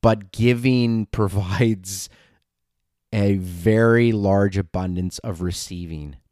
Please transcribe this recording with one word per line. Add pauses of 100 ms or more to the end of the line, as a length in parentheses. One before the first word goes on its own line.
but
giving
<laughs>
provides (1040)
a
very
large
abundance
of
receiving. (160)